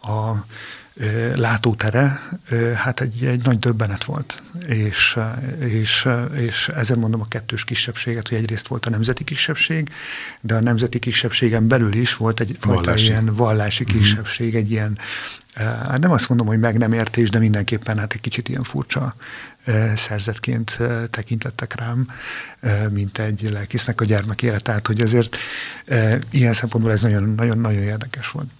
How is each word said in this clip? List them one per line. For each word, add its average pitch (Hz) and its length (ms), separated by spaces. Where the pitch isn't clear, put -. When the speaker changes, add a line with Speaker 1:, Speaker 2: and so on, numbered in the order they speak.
Speaker 1:
a, 107 340
ö, 117 420
látótere, 113 840
ö, 117 240
hát 120 280
egy, 117 240
egy 123 200
nagy 123 140
döbbenet 107 460
volt. - 380
És, 110 500
ö, 127 480
és, 110 400
ö, 120 200
és 123 440
ezért 120 300
mondom 113 220
a 107 80
kettős 110 360
kisebbséget, 117 640
hogy 117 100
egyrészt 110 300
volt 123 180
a 117 40
nemzeti 113 340
kisebbség, 156 680
de 110 140
a 113 60
nemzeti 117 380
kisebbségen 113 680
belül 117 260
is 120 220
volt 110 240
egyfajta 101 420
Speaker 2:
Vallási. 87 220
Speaker 1:
ilyen 110 300
vallási 107 500
Speaker 2:
Mhm. 104 140
Speaker 1:
kisebbség, 104 560
egy 110 160
ilyen, 107 280
ö, 113 60
hát 117 360
nem 175 120
azt 143 180
mondom, 120 180
hogy 110 120
meg 113 200
nem 113 140
értés, 113 380
de 113 80
mindenképpen 107 600
hát 104 140
egy - 80
kicsit - 280
ilyen 131 140
furcsa, 139 520
ö, 110 220
szerzetként, 110 840
ö, 117 320
tekintettek 113 640
rám, 120 360
ö, 107 280
mint 101 300
egy 107 340
lelkésznek 104 480
a 117 40
gyermekére. 107 540
Tehát, 104 280
hogy 110 140
azért, 117 360
ö, 110 320
ilyen 123 220
szempontból 113 400
ez 104 100
nagyon, 104 340
nagyon, 113 220
nagyon 107 240
érdekes 107 480
volt. 143 160